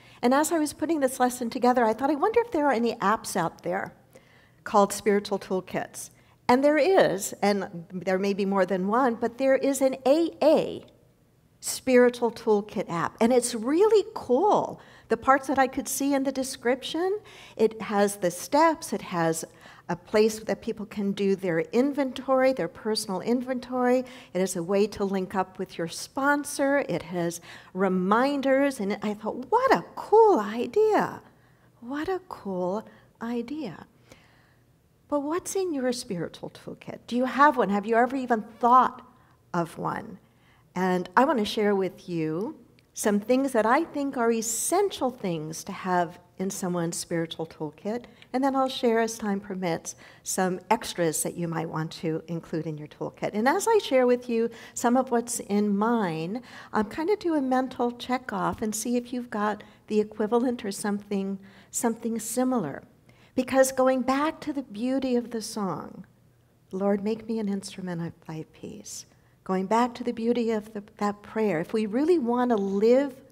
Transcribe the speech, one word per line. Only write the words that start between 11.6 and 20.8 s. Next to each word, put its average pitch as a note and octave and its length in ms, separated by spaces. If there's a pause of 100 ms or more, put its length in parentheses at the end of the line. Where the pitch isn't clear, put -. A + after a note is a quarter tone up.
toolkit G#3 560
app. E3+ 320
And A#3 140
it's A#3+ 220
really F4 580
cool. C#4 680 (300)
The A3+ 80
parts C4+ 300
that D4+ 100
I C4 80
could C4 220
see C#4 260
in C4+ 100
the C4+ 80
description, C#4 880 (380)
it A3 240
has G3+ 360
the F3 120
steps, D#4 640
it F#3+ 80
has E3 420 (460)
a F3 60
place A3 440
that - 220
people G#3+ 240